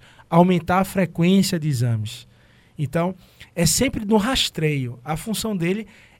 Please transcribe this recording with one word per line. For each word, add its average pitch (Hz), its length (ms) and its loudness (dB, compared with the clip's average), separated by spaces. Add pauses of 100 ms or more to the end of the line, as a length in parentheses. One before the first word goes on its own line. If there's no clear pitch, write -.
(280)
aumentar 180 500 4
a 190 60 2
frequência 185 760 2
de 156 80 -4
exames. 117 600 -2 (500)
Então, 170 380 -2 (360)
é 170 140 0
sempre 233 380 0
no 214 120 2
rastreio. 151 880 -2
A 156 120 -6
função 214 400 -6
dele 185 320 -2 (320)